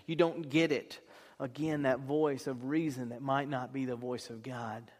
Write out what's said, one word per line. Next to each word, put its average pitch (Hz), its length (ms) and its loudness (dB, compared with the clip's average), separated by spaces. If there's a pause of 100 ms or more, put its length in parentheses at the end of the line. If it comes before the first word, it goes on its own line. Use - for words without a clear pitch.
you 165 100 -2
don't 165 320 4
get 160 240 6
it." - 280 -2 (380)
Again, 147 440 -2
that 131 180 4
voice 143 460 2
of 127 180 -4
reason 135 460 0
that 120 100 -10
might 139 280 2
not 127 260 -4
be 135 100 -2
the 127 100 -2
voice 123 360 -6
of 113 120 -12
God. 117 580 -8